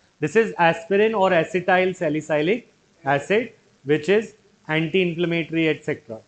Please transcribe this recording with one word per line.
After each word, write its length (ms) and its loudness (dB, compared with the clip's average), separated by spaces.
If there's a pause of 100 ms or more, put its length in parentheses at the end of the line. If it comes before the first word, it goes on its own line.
(220)
This 160 -4
is 240 2
aspirin 540 2
और 180 2
acetyl 600 2
salicylic 680 -2 (420)
acid 400 0 (420)
which 240 0
is 200 0 (380)
anti 340 0
inflammatory 720 -2
etcetera। 440 -8 (100)